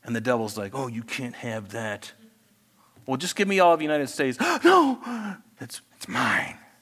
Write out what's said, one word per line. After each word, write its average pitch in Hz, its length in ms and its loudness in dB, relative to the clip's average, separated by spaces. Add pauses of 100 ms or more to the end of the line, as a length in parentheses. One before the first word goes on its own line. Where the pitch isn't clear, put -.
And 120 100 -6
the 113 60 -2
devil's 110 380 -2
like, 101 160 -8
"Oh, 135 120 -6
you 117 160 -8
can't 123 340 -8
have 110 340 -8
that." 110 420 -8 (920)
"Well, 131 100 -2
just 170 180 -4
give 202 140 0
me 196 120 4
all 175 120 8
of 165 60 4
the 156 80 -2
United 147 240 0
States." 135 300 -2
<gasps> 330 240 0
"No, 247 720 4 (200)
it's, - 220 -14 (160)
it's - 120 -16
mine. - 500 -2 (240)